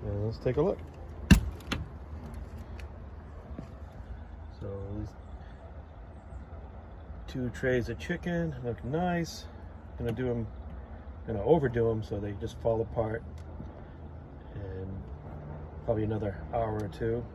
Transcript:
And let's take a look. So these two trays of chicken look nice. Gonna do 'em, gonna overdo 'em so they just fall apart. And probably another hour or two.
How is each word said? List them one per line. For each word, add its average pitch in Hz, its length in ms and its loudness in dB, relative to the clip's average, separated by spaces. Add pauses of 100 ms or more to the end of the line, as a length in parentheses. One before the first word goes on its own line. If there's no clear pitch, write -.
And 104 220 2
let's 113 120 0
take 127 180 4
a 147 60 8
look. 196 160 4 (3750)
So 104 80 -4 (280)
these 107 120 -2 (2250)
two 127 240 0
trays 120 380 4
of 117 100 -2
chicken 170 560 0 (100)
look 117 200 -2
nice. 170 600 2 (520)
Gonna 117 140 0
do 123 180 2
'em, 117 160 2 (800)
gonna 107 160 0
overdo 120 480 8
'em 110 140 2
so 104 160 -2
they 101 200 -2
just 113 200 -4
fall 113 200 6
apart. 113 420 0 (1300)
And 95 340 -4 (960)
probably 110 200 4
another 107 320 2 (180)
hour 113 220 4
or 107 120 0
two. 117 360 0 (100)